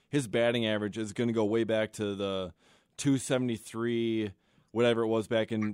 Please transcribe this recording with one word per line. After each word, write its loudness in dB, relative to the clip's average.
his -2
batting 2
average -2
is -6
gonna 0
go 2
way 2
back 0
to -2
the -4
two 2
seventy-three, -2
whatever 4
it 0
was 2
back 0
in, -2